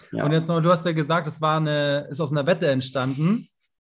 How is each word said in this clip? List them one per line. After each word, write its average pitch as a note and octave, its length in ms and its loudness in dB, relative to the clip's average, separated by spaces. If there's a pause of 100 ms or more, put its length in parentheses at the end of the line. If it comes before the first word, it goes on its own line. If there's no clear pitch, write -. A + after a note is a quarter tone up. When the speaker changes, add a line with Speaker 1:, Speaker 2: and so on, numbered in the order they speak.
(120)
Speaker 1:
Ja. A2 140 -2
Speaker 2:
Und D3 60 2
jetzt D#3+ 160 0
noch, E3+ 120 0
du E3 120 4
hast F3 160 2
ja E3+ 40 0
gesagt, D#3+ 360 0
es C#3+ 120 -8
war D#3 180 2
eine, D3 520 0
ist C#3+ 100 -8
aus D3 120 -4
einer D3 160 -2
Wette D#3+ 200 2
entstanden, C3+ 800 0 (360)